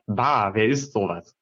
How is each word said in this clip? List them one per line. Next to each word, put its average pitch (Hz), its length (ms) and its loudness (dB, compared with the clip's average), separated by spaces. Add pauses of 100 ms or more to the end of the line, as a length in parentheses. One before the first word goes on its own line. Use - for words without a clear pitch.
Bah, 113 480 0
wer 110 120 2
isst 139 260 -2
sowas? 90 500 -4